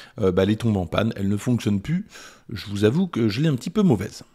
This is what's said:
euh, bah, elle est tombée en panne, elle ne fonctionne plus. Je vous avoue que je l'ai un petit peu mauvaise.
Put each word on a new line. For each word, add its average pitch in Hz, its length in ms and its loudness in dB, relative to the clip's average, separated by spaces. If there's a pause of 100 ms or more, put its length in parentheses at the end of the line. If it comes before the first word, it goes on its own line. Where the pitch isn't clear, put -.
(200)
euh, 95 120 2
bah, 95 100 4
elle 98 80 4
est 107 60 2
tombée 107 220 0
en 87 80 -2
panne, 101 280 -2
elle 98 140 -4
ne 104 80 0
fonctionne 107 440 0
plus. 175 280 -4 (400)
Je - 180 -12
vous 101 180 -2
avoue 156 220 4
que 113 220 0
je 104 120 -2
l'ai 165 80 2
un 147 60 2
petit 143 160 -6
peu 214 120 0
mauvaise. 120 420 2 (100)